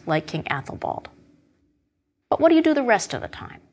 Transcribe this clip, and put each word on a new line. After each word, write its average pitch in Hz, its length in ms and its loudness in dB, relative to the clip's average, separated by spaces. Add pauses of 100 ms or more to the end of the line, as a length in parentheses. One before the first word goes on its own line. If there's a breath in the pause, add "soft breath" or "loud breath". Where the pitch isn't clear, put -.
like 156 180 0
King 156 240 -8
Athelbald. - 600 -6 (1160)
But - 120 -2
what 320 100 6
do 330 60 6
you 320 80 6
do 311 100 4
the 285 80 0
rest 233 320 2
of 127 80 -6
the - 60 -10
time? 82 340 -16 (120)